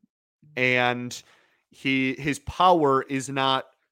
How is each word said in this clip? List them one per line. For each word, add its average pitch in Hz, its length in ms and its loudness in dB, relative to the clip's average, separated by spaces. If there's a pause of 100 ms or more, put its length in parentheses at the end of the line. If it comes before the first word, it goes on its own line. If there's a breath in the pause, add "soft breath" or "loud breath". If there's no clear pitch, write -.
(560)
and 123 640 0 (480 soft breath)
he, 135 440 -2
his 139 260 -6
power 151 600 2
is 135 260 -6
not, 135 380 0 (260)